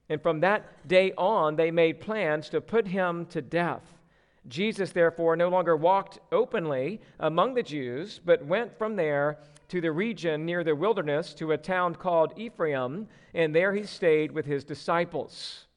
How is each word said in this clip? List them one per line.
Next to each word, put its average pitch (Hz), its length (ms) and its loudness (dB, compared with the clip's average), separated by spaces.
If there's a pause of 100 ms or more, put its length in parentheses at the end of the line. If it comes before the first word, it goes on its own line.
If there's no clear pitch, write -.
And 151 120 -4
from 160 200 0
that 190 460 -2
day 185 300 4
on, 180 380 2
they 165 160 2
made 165 280 2
plans 160 500 -2
to 160 120 -2
put 220 240 0
him 175 460 -2
to 160 100 -6
death. 156 560 -4 (500)
Jesus, 196 440 -4
therefore, 165 440 2
no 175 140 2
longer 175 260 2
walked 185 440 2 (120)
openly 175 680 -2 (180)
among 170 360 0
the 240 80 0
Jews, 143 600 -8
but 165 220 4
went 196 320 -2
from 220 180 -4
there 147 440 0 (280)
to 180 140 -4
the 165 100 0
region 165 540 -4
near 175 180 -2
the 156 120 2
wilderness 165 580 -2
to 160 180 -4
a 151 60 2
town 180 380 -2
called 165 420 2
Ephraim, 165 680 -4 (260)
and 160 200 2
there 190 200 4
he 208 100 -2
stayed 156 480 2
with 151 140 -4
his 139 180 -2
disciples. 170 1000 -4 (120)